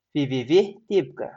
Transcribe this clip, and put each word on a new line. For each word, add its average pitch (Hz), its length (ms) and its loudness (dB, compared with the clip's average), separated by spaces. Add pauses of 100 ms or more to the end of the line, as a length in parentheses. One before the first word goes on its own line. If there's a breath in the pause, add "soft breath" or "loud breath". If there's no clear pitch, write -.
(140)
W 143 160 0
W 127 160 -2
W 190 440 2
teboka 180 480 -2